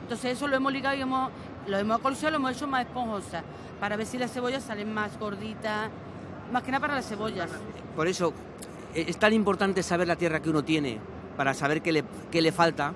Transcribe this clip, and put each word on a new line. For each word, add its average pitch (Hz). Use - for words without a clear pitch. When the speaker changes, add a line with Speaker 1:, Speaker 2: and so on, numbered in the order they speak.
Speaker 1:
Entonces 247
eso 262
lo 269
hemos 269
ligado 269
y 277
hemos, 262
lo 196
hemos 220
acolchado, 269
lo 320
hemos 262
hecho 285
más 262
esponjosa, 220
para 208
ver 220
si 247
las 247
cebollas 254
salen 214
más 208
gorditas, 214
más 247
que 262
nada 262
para 294
las 262
cebollas. 208
Speaker 2:
Por 160
eso, 180
eh, 160
es 170
tan 214
importante 196
saber 175
la 170
tierra 160
que 156
uno 151
tiene, 143
para 135
saber 151
qué 165
le, 151
qué 165
le 160
falta 160